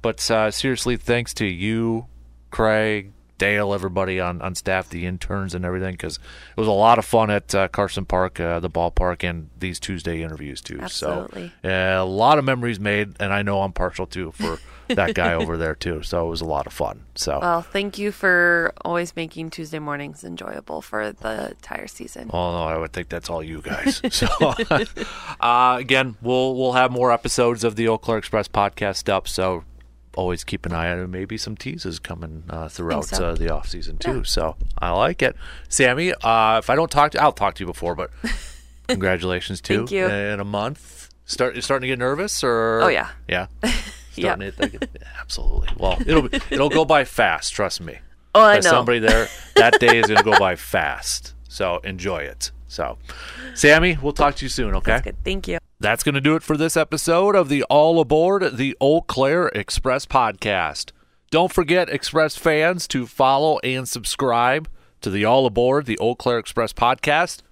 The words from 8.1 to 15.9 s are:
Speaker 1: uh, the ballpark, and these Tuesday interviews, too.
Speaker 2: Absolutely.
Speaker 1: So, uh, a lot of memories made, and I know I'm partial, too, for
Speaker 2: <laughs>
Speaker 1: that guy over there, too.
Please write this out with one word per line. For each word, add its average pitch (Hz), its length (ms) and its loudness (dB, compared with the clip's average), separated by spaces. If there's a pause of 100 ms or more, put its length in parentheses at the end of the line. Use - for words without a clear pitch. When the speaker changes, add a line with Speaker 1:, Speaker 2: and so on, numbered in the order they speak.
Speaker 1:
uh, 85 220 -2
the 87 80 -4
ballpark, 87 600 0
and 82 200 -8 (100)
these 92 180 -6
Tuesday 85 460 -6
interviews, 76 380 -12
too. - 200 -14
Speaker 2:
Absolutely. 95 720 -8 (120)
Speaker 1:
So, 92 60 -4
uh, 95 320 0
a 92 60 0
lot 117 320 4
of 135 60 -4
memories 120 340 -2
made, 104 400 -2
and 98 140 -2
I 101 80 0
know 101 200 0
I'm 95 120 -4
partial, 92 340 -4
too, 85 240 -8
for 82 280 -6 (140)
Speaker 2:
<laughs> - 140 -20
Speaker 1:
that 98 280 0
guy 85 180 2
over 82 240 -2
there, 80 180 -2
too. 80 280 -6